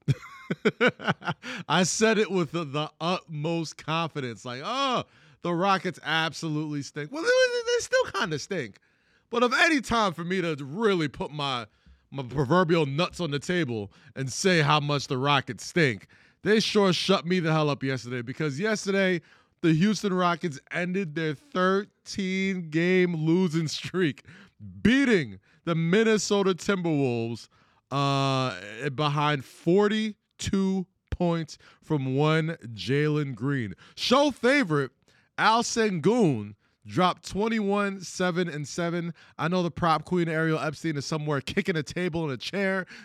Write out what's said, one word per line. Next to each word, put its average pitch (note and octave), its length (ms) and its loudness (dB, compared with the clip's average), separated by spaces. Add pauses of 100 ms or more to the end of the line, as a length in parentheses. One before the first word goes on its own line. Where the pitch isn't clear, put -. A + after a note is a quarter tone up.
<laughs> - 1600 -4
I E3+ 160 2
said A3 340 2
it G#3 100 2
with F3 220 -2
the, E3 140 -6
the D3+ 260 -6 (100)
utmost E3 800 -4
confidence. D3+ 640 -6
Like, B2+ 200 -10
"Oh, B3 400 -2 (380)
the F3 120 -2
Rockets F#3 480 0
absolutely D3+ 800 -4
stink." D3+ 300 -10
Well, D#4 100 -8
they, A4+ 60 -2
they, B4 380 4
they A#4+ 160 0
still B4+ 220 2 (160)
kinda D#3+ 200 -2
stink. C3+ 380 -8 (520)
But A#3 140 2
of A#3+ 100 2
any D#4+ 260 4
time G#3+ 320 2
for E3 120 -8
me F#3 160 -2
to E3 200 -2
really E3+ 460 0
put C3+ 240 -8
my, C#3 360 -4 (440)
my C3+ 140 -8
proverbial D#3 600 2
nuts C#3+ 360 -4
on E3+ 100 -2
the C#3+ 80 -4
table A#2+ 540 -4 (240)
and C3+ 140 -6
say F3+ 320 2
how D3+ 180 4
much C#3+ 260 -2
the C3 120 -2
Rockets C3 460 0
stink, C3 440 0 (340)
they G#3 180 4
sure G3 320 4
shut E3+ 340 2
me F3+ 140 2
the D#3+ 100 0
hell D#3 180 2
up C#3+ 140 -2
yesterday, B2+ 400 -4
because C3+ 380 -6
yesterday G3 600 0 (420)
the E3 100 6
Houston F#3 420 2
Rockets F3 460 0 (100)
ended F3 460 -4
their D#3 180 -2
thirteen-game F#3 1800 0
losing D#3+ 500 2
streak, D3 560 -2 (580)
beating G3+ 600 4 (240)
the E3+ 100 0
Minnesota G3 800 2
Timberwolves, C#3 920 -2 (420)
uh, C3+ 640 0 (360)
behind D3 540 0
forty-two G3 1400 0 (240)
points E3+ 480 -2 (240)
from C3+ 320 -2
one D#3 420 2 (180)
Jalen C#3 600 0
Green. A#2+ 400 -4 (220)
Show C#4+ 340 4
favorite A3 640 2 (460)
Al A3 260 4
Sengun F3+ 920 2 (320)
dropped D#3 420 0
twenty-one, G3+ 720 0
seven, F3+ 460 -2
and D3 200 -8
seven. E3+ 460 -4 (220)
I D3 120 -4
know F3+ 160 0
the E3+ 80 -2
prop D#3 320 0
queen E3+ 240 0
Ariel D#3+ 320 0
Epstein D3+ 360 -4
is C#3 100 -6
somewhere D3+ 340 -2
kicking - 360 -2
a D#3 60 -2
table E3+ 400 -4
and D3+ 100 -4
a B2+ 40 -6
chair F#3+ 500 -4 (180)